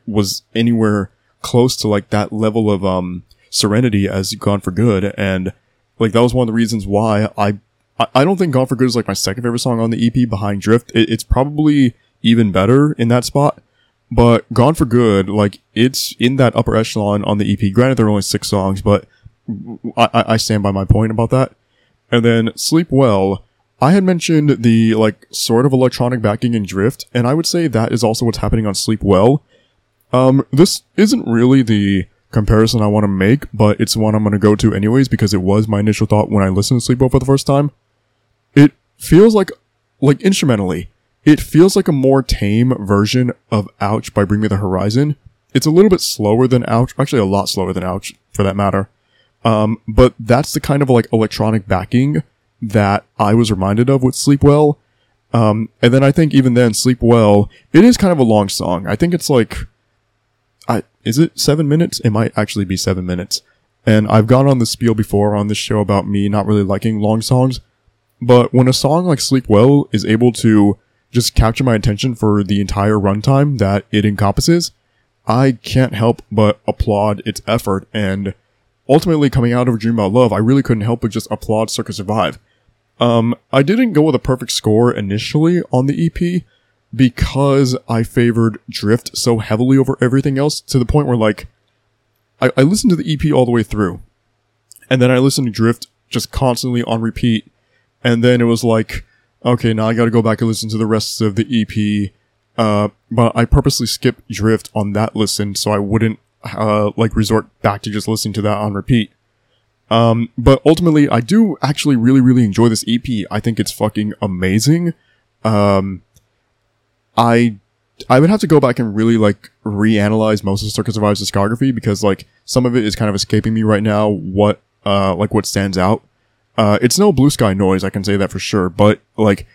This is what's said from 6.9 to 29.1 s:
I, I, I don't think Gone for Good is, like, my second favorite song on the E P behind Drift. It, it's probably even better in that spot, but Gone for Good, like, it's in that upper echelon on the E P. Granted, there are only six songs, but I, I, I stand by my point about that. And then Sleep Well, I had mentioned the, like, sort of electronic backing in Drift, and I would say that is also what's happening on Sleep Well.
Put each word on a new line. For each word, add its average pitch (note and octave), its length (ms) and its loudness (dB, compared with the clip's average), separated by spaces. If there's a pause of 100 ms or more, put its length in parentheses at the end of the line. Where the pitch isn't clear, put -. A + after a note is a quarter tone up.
I, G2+ 200 -2 (400)
I, A#2 80 -2 (100)
I C3+ 80 4
don't F#3+ 120 0
think F3 160 -2
Gone B2+ 140 0
for B2+ 100 -4
Good B2+ 120 0
is, A#2 80 -2
like, A2+ 120 -2
my G2 60 -4
second G#2+ 300 -6
favorite A#2 160 -4
song A#2+ 180 -2
on A2+ 120 -2
the A2+ 140 -2
E A#2 60 2
P B2 160 0
behind G2+ 360 -6
Drift. A#2 320 0
It, A2+ 140 2
it's A2 160 -4
probably D3 680 0 (260)
even A2+ 320 2
better B2+ 420 2
in A#2 140 -2
that A#2+ 160 0
spot, - 380 -2 (480)
but A#2 420 2
Gone B2+ 220 4
for D#3+ 120 0
Good, G#2+ 440 2
like, G2+ 300 -2 (120)
it's B2+ 460 -2
in B2+ 180 0
that B2+ 200 2
upper A2 200 -2
echelon G#2 480 -2
on G2+ 140 -2
the G#2 120 -2
E G2+ 60 0
P. G2 140 -2
Granted, B2 260 2
there A2 100 2
are G#2+ 40 2
only G2+ 120 0
six - 260 -6
songs, G2 340 -2
but G#2 240 0 (920)
I, A#2 160 2
I, A#2 200 2
I A2+ 40 2
stand G#2+ 280 -2
by G2 80 0
my G2 120 -2
point A2 280 0
about A2+ 180 -2
that. C3 220 -2 (560)
And A#2 160 0
then A#2 300 2
Sleep E3 360 -2
Well, G2+ 540 0 (360)
I C3 100 4
had F#3+ 140 4
mentioned D#3 580 0
the, A2+ 320 2
like, A2 380 0
sort A#2+ 340 0
of B2+ 60 0
electronic B2+ 500 -2
backing A2 320 -2
in G#2+ 100 -2
Drift, F#2+ 480 -4
and A#2+ 140 0
I C3 80 0
would E3 120 -2
say E3+ 200 -2
that A2+ 240 -2
is A2+ 140 -2
also A#2 200 -2
what's A2+ 140 -2
happening A2 260 -2
on G2+ 120 -6
Sleep - 260 -4
Well. G2 400 4 (720)